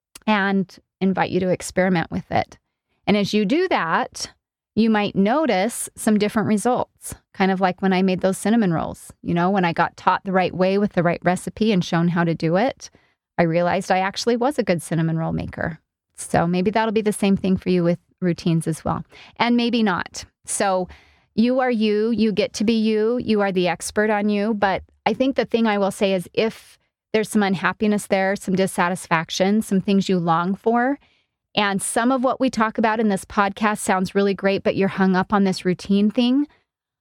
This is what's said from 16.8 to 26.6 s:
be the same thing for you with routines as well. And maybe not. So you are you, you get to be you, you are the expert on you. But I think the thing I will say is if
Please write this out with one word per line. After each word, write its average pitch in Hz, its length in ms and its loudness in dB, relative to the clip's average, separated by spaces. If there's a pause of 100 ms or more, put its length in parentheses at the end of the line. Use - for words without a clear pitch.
be 214 80 0
the 208 140 0
same 196 240 2
thing 190 180 0
for - 140 -4
you 180 120 2
with 170 180 2 (200)
routines 165 480 0
as 160 160 -4
well. - 220 -4 (320)
And 240 180 2
maybe 233 280 0
not. - 420 -4 (200)
So 185 440 -2 (440)
you 247 280 2
are 254 100 0
you, 214 400 0
you 214 220 0
get 196 200 0
to 208 120 -4
be 233 80 4
you, 220 440 0
you 214 220 0
are 196 140 0
the 180 160 2
expert 214 400 -2
on 208 180 0
you. 208 260 0
But 202 300 0 (220)
I 208 80 0
think 262 240 -2
the 240 80 2
thing 226 200 0
I 208 120 2
will 196 120 0
say 196 240 0
is 180 200 -4
if - 440 -4 (360)